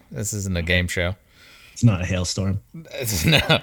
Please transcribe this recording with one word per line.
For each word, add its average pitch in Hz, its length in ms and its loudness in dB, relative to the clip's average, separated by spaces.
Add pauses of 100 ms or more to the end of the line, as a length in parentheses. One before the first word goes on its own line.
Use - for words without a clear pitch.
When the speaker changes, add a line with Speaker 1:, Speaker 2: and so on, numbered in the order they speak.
(120)
Speaker 1:
This 113 200 -6
isn't 98 240 -4
a 85 60 0
game 90 240 2
show. 90 300 -2 (560)
Speaker 2:
It's - 100 -10
not 104 180 6
a 90 40 -4
hailstorm. 95 560 -2 (320)
Speaker 1:
It's, 110 320 -4
<laughs> - 20 0
no, 151 140 6 (220)